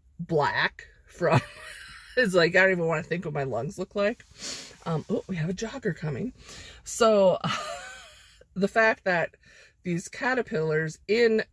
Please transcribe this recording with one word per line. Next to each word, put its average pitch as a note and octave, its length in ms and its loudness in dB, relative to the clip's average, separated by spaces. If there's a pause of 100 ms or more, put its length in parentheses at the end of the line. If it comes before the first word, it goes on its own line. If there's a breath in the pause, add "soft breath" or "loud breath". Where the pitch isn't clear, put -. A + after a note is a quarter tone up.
(180)
black D3 720 -2 (180)
from, D#3+ 340 2 (380)
<laughs> - 400 -20
it's G#3 160 2
like, E3+ 200 4
I F#3 80 6
don't F#3+ 100 6
even F3 140 0
wanna D#3+ 160 0
think F3 220 -6
what D#3 80 -8
my C#3+ 120 -4
lungs B2+ 340 -6
look - 160 -10
like. G#3 320 -2 (580 loud breath)
Um, D#3+ 240 -4
oh, - 180 -4
we F#3 100 -6
have D#3 120 -2
a F#3+ 60 -4
jogger A3 420 -6
coming. D#3+ 380 -6 (500 loud breath)
So, G3+ 540 4 (580 loud breath)
<laughs> - 580 -20
the F#3+ 140 0
fact A3 360 2
that F3 320 -2 (480 soft breath)
these F3 240 -4
caterpillars D#3+ 1000 -2
in A3 360 4 (100)